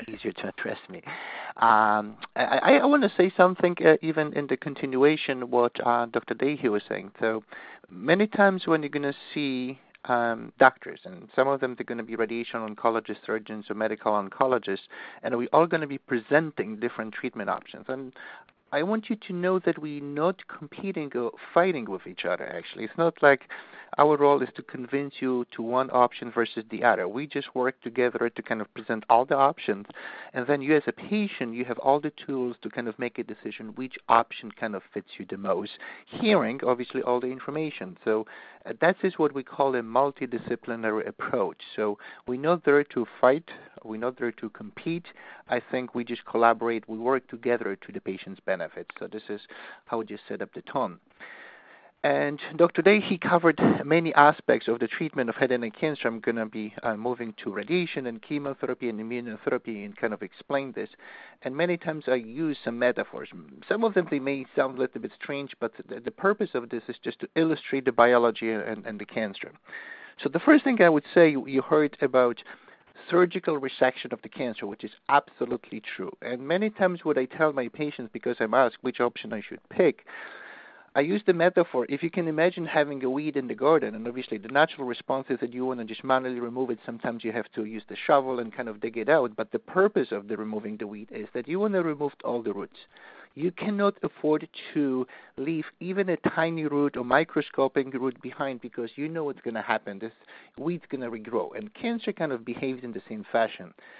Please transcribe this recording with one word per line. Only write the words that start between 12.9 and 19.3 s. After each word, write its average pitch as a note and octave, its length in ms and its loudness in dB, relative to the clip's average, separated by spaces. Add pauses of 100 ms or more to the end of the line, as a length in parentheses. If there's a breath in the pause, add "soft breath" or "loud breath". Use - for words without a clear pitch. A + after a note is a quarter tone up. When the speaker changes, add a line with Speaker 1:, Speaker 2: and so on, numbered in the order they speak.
Speaker 2:
surgeons, G#2+ 420 -6
or G#2 60 -8
medical G#2+ 380 -2
oncologists, G#2 760 0 (380 loud breath)
and A#2+ 120 -2
we're A#2+ 160 -4
all D#3+ 140 6
gonna D#3+ 220 -2
be C#3 100 -8
presenting B2 800 -2
different A2 360 -6
treatment G#2+ 380 -6
options. - 380 -8
And C3 240 -10 (580 loud breath)
I D3 140 0
want G#3+ 260 -2
you G#3+ 60 -2
to - 160 -12